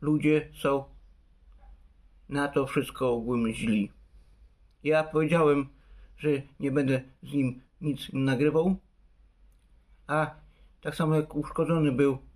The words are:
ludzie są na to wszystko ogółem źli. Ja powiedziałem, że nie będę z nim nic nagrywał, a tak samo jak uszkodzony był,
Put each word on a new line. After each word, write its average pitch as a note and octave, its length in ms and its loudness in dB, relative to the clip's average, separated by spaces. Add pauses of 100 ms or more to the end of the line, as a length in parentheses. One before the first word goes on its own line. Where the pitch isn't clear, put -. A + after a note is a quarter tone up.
ludzie D3+ 540 2
są C#3 300 0 (1400)
na C#3+ 200 -4
to C#3 180 0
wszystko C3 460 -2
ogółem A#2 400 0
źli. G#2+ 400 0 (920)
Ja D#3 200 2
powiedziałem, D3+ 640 2 (500)
że D3 100 -4 (320)
nie C#3 100 -2
będę C3 320 0 (200)
z - 100 -14
nim C3+ 280 -2 (200)
nic C#3+ 320 -6
nagrywał, D3+ 640 0 (1300)
a D3 340 -4 (400)
tak D3+ 140 -8
samo D#3+ 200 0
jak D3+ 220 -2
uszkodzony D3+ 560 0
był, C3+ 260 2 (180)